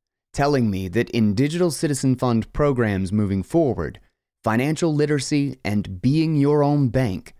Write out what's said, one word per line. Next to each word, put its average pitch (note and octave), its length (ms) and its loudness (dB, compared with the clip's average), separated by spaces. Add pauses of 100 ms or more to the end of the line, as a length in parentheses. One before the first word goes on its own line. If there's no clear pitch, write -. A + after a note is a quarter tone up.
(340)
telling C#3 360 2
me F#2+ 180 -4
that G#2+ 220 0
in G#2+ 240 2
Digital D#3+ 360 0
Citizen C#3 460 0
Fund A#2 360 -2
programs A2+ 580 0
moving G2 320 0
forward, G2 560 -2 (460)
financial D3 500 0
literacy C#3+ 720 -2
and G2 380 -4
being D#3 340 2
your C#3+ 260 2
own C#3+ 280 2
bank G#2+ 500 -4